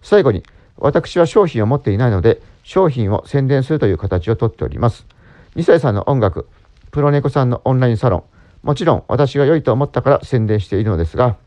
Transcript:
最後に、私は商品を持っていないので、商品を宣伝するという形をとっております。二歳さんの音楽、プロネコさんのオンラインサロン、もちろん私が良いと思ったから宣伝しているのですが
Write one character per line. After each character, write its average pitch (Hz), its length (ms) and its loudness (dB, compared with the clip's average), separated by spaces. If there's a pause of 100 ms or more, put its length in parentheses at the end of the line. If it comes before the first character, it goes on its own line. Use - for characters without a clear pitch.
最 202 200 4
後 135 80 2
に、 101 140 -4 (320)
私 - 420 -2
は 170 60 4
商 196 220 2
品 113 160 -2
を 104 40 0
持 135 100 0
っ 135 60 -4
て - 80 -4
い 98 60 0
な 127 120 0
い - 20 2
の 92 100 0
で、 - 220 2 (220)
商 185 260 2
品 110 220 -2
を - 140 -4
宣 139 200 -2
伝 131 160 0
す 131 100 -4
る 151 60 0
と 120 80 0
い 98 60 2
う 78 60 -2
形 92 300 -4
を 110 80 0
と 117 120 -2
っ - 40 -4
て - 120 -10
お 64 40 -6
り - 100 -10
ま 117 120 2
す。 - 160 -16 (480)
二 170 100 -4
歳 165 160 4
さ 139 100 0
ん 104 40 0
の 98 160 -4
音 135 100 0
楽、 87 280 -2 (420)
プ 147 100 -4
ロ 143 100 2
ネ 143 120 0
コ 143 80 -2
さ 135 140 0
ん 123 40 2
の 123 160 -4
オ 131 80 0
ン 127 80 0
ラ 127 80 2
イ 117 40 2
ン 110 40 0
サ 120 140 0
ロ 90 80 -2
ン、 - 40 -8 (400)
も 143 120 -2
ち 180 100 -6
ろ 139 120 2
ん - 120 -6
私 143 300 0
が 143 80 2
良 160 100 2
い 156 60 -2
と 127 100 0
思 135 140 0
っ - 40 -12
た 123 120 -4
か 143 80 0
ら 143 120 2
宣 113 240 -2
伝 107 140 0
し - 80 -10
て 98 100 -4
い 110 60 -2
る 107 60 -2
の 90 60 0
で 82 100 0
す - 100 -8
が 123 200 0 (100)